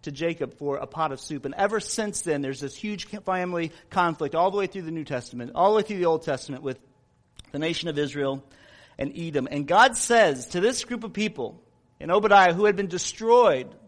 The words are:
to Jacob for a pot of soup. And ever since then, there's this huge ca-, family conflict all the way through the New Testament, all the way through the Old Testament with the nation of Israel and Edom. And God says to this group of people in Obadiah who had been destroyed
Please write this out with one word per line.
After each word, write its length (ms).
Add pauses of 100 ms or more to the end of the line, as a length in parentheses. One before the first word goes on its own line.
to 80
Jacob 480
for 200
a 80
pot 260
of 80
soup. 240
And 100
ever 240
since 440
then, 200
there's 160
this 160
huge 340
ca-, 120
family 500 (200)
conflict 440
all 160
the 80
way 80
through 160
the 80
New 140
Testament, 500
all 160
the 60
way 60
through 160
the 80
Old 180
Testament 400
with 160 (720)
the 80
nation 280
of 80
Israel 460 (560)
and 180
Edom. 320
And 160
God 320
says 500
to 140
this 240
group 200
of 80
people 500 (380)
in 100
Obadiah 420
who 120
had 100
been 140
destroyed 840 (160)